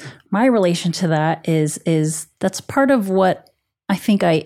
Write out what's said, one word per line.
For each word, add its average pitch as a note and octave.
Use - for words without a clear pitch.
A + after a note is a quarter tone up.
My G#3
relation F3+
to F3+
that D#3+
is, D#3
is D#3
that's F#3+
part C#4
of G#3
what F#3
I G3+
think G3+
I E3